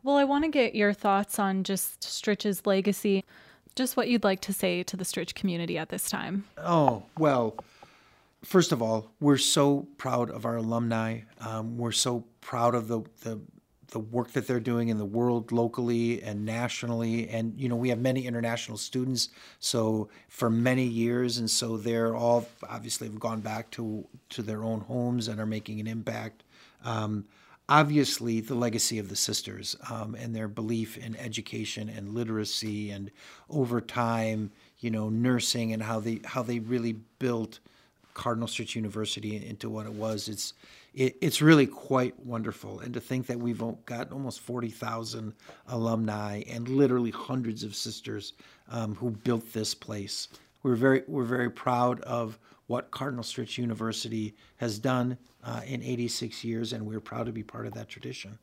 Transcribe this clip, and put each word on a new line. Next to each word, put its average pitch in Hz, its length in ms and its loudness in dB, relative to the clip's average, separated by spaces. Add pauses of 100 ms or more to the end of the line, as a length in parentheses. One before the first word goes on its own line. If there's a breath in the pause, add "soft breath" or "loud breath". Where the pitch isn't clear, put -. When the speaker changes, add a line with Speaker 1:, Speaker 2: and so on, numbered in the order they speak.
Speaker 1:
Well, 277 140 4
I 277 80 8
want 285 200 4
to 320 60 2
get 269 260 4
your 208 160 6
thoughts 202 480 2
on 190 240 2
just - 360 -2
Stritch's - 640 0
legacy, 196 600 4 (500 loud breath)
just 254 220 0
what 226 120 2
you'd 240 140 4
like 190 200 4
to 202 100 -4
say 180 320 0
to - 120 -6
the 185 80 -6
Stritch - 300 -4
community 170 440 0
at 151 100 -4
this - 200 -4
time. 196 360 -4 (140)
Speaker 2:
Oh, 151 440 4 (160)
well, 131 380 4 (880 soft breath)
first - 260 6
of 117 100 2
all, 110 380 0
we're 147 180 8
so 143 520 4 (100)
proud 123 320 0
of 113 140 -10
our 117 140 0
alumni. 113 640 0 (180)
Um, 113 360 -4
we're 120 140 0
so 120 340 0 (160)
proud 120 360 2
of 110 100 0
the, 113 140 0 (220)
the, 110 180 -6 (480)
the 110 100 -6
work 117 360 -2
that 127 120 0
they're 123 140 2
doing 120 300 2
in 107 80 2
the 104 60 -2
world, 117 460 0
locally 117 720 2
and 104 220 -4
nationally. 117 840 -2
And, 113 320 -4
you 131 80 -2
know, 120 60 0
we 120 140 0
have 120 100 2
many 127 300 0
international 117 500 -4
students, 127 520 -2 (280 loud breath)
so 110 500 0 (200 loud breath)
for - 200 0
many 127 360 4
years. 120 540 0
And 113 120 -2
so 113 260 0
they're 113 380 0
all 120 320 4 (220)
obviously 117 400 -8
have 107 100 -10
gone 113 220 -2
back 110 320 -6
to, 107 340 -6 (220)
to - 140 -8
their 107 200 -4
own 113 200 -2
homes 120 440 0
and 110 140 -4
are 107 60 -2
making 107 340 -4
an 110 80 -6
impact. 113 560 -6 (400 soft breath)
Um, 107 400 -2 (440 soft breath)
obviously, 143 720 4
the 113 140 -6
legacy 117 460 0
of 98 80 -6
the 98 80 -6
sisters, 101 600 -4 (140)
um, 113 240 -6
and 113 220 -6
their 110 100 -4
belief 110 500 -2
in 113 200 -8
education 110 720 -6
and 110 260 -8
literacy 107 760 -2
and 98 200 -8 (400 loud breath)
over 120 300 2
time, 113 720 0 (260 soft breath)
you 120 100 -4
know, 110 200 0
nursing 117 640 2
and 110 100 -2
how 113 160 -2
they, 110 260 -2
how 127 200 -4
they 120 160 -2
really 117 320 0 (260)
built 117 400 -2 (560 soft breath)
Cardinal 117 320 -2
Stritch - 300 -6
University 107 680 -4
into 113 240 -10
what 107 160 -6
it 110 80 -10
was. 107 360 -4
It's, - 260 -6 (400 loud breath)
it, 131 260 2
it's 151 220 2
really 151 240 12
quite - 540 0
wonderful. 113 580 -6
And 123 160 -8
to 120 60 -4
think 127 260 -4
that 120 120 -2
we've 120 240 0
o-, 113 220 -4
got 120 280 -8
almost 135 280 -6
forty 120 300 -4
thousand 113 640 -6 (320 loud breath)
alumni 107 840 0
and 117 200 -8
literally 123 420 6
hundreds 113 540 -4
of 104 100 -8
sisters, 107 580 -8 (380 loud breath)
um, 110 240 -4
who 120 160 -4
built 113 420 -2
this 110 220 -2
place. - 540 -8 (340 loud breath)
We're 123 140 4
very, 131 320 6
we're 143 160 -2
very 123 260 0
proud 123 520 0
of 117 360 -6 (300 soft breath)
what 120 220 -4
Cardinal 131 320 -6
Stritch - 360 -8
University 113 760 -4 (220 soft breath)
has 107 220 -2
done, 127 400 0 (260)
uh, 117 220 -6
in 127 160 -6
eighty-six 120 600 -4
years, 113 300 -4
and 110 140 -6
we're 107 120 -6
proud 113 280 -6
to 117 60 -6
be 110 100 -6
part 113 240 -10
of 120 80 -10
that 110 140 -12
tradition. 110 540 -12